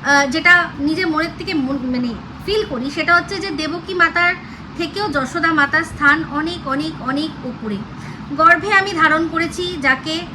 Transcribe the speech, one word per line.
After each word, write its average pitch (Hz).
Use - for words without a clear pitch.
আহ, 285
যেটা 330
নিজের 311
মনের 320
থেকে 359
মন-, 262
মানে 247
ফিল 427
করি, 262
সেটা 320
হচ্ছে 349
যে 392
দেবকী 320
মাতার 349
থেকেও 339
যশোদা 311
মাতার 302
স্থান 302
অনেক, 311
অনেক, 294
অনেক 277
উপরে। 220
গর্ভে 339
আমি 392
ধারণ 320
করেছি 339
যাকে 311